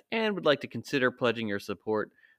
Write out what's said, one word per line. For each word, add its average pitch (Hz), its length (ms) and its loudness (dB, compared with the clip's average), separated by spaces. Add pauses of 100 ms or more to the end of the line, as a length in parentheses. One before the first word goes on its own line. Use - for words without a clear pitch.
(120)
and 220 220 0
would 160 120 -2
like 143 140 4
to - 60 -10
consider 127 440 0
pledging 117 380 0
your 101 100 -2
support, 107 520 -4 (280)